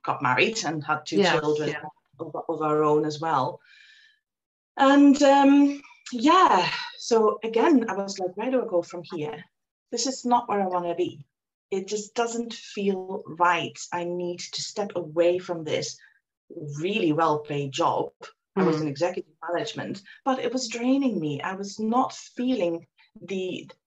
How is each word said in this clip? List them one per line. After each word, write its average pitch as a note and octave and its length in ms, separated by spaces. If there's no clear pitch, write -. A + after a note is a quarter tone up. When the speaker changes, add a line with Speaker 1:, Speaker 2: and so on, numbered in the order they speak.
Speaker 1:
got - 200
married B2+ 420
and D#3 180
had D3+ 220
two E3 120
Speaker 2:
Yeah, E3+ 220
Speaker 1:
children D3+ 300
Speaker 2:
yeah. D3+ 120
Speaker 1:
of, D#3 160
of D#3 120
our D3+ 220
own D3+ 220
as D3 140
well. D3 400
And, C#4+ 460
um, C#4+ 580
yeah, B3 580
so A3 460
again, A#3 460
I F#3+ 60
was G3 240
like, F3+ 180
"Where A3+ 140
do B3+ 120
I - 40
go F3 140
from F3 220
here? D3+ 400
This A#3+ 160
is C4 180
not A#3+ 220
where G3+ 140
I F#3+ 60
wanna F3 280
be. - 300
It F#3+ 160
just G#3 280
doesn't A#3 380
feel G3 760
right. E3 500
I F3 140
need F3 340
to - 220
step G3+ 340
away E3+ 440
from F3 240
this - 340
really F#3 340
well-paid D3+ 580
job." C#3 400
I F#3+ 80
was D#3+ 140
Speaker 2:
Mm. D3+ 60
Speaker 1:
in D3+ 40
executive E3+ 460
management, - 500
but C4 140
it A#3+ 120
was B3+ 160
draining B3 520
me. D3+ 220
I F#3+ 120
was G3 260
not A3 360
feeling F3 720
the F#3 480